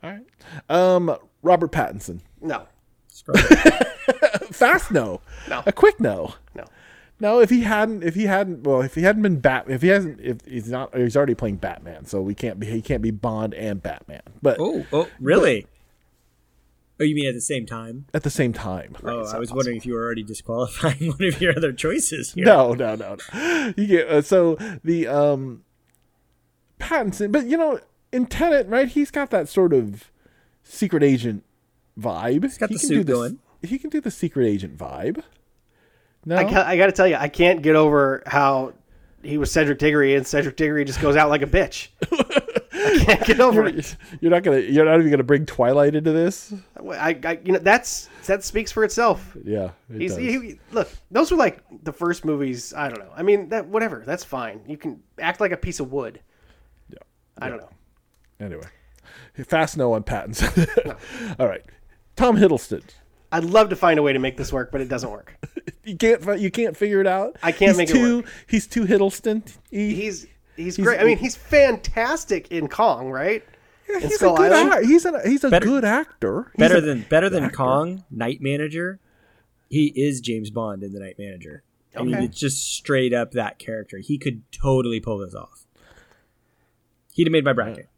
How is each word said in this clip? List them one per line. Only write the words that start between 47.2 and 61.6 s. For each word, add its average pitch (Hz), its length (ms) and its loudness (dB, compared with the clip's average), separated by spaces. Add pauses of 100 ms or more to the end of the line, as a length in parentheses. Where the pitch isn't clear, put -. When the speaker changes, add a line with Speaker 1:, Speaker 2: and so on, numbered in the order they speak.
Speaker 2:
I, 165 200 -4
you 185 80 0
know, 185 60 2
that's, 196 500 0 (180)
that 196 180 -2
speaks 214 260 -6
for 220 140 0
itself. 214 600 -2
Speaker 1:
Yeah, 101 260 -4 (220)
it 110 80 -10
Speaker 2:
He's, 180 140 -4
Speaker 1:
does. - 60 -8
Speaker 2:
he, 247 120 -4
he, 233 280 -8 (100)
look, 196 180 -4 (220)
those 277 220 2
were, 359 40 2
like, 208 240 2 (220)
the 156 100 -10
first 170 320 -4
movies. 139 480 -4
I 147 160 -6
don't 113 120 -10
know. 95 160 -20
I 165 80 -8
mean, 202 240 2
that, 208 180 -6
whatever. 190 400 -4
That's 160 160 -8
fine. 113 460 -10
You 147 80 -12
can 147 260 -12 (160)
act 170 220 -4
like 208 100 0
a 170 60 -4
piece - 240 -8
of 127 100 -8
wood. 131 300 -8 (680)
Speaker 1:
Yeah. - 100 -20 (400)
Speaker 2:
I 123 80 -10
Speaker 1:
Yeah. 127 40 -6
Speaker 2:
don't 120 120 -12
know. - 60 -20 (800)
Speaker 1:
Anyway, 90 200 -14 (800)
fast 160 320 -2
no 127 180 0
on 107 100 -4
Pattinson. - 640 -2 (160)
<laughs> - 20 -8
Speaker 2:
No. 127 100 -10 (440)
Speaker 1:
All 123 80 2
right, 92 160 -6 (500)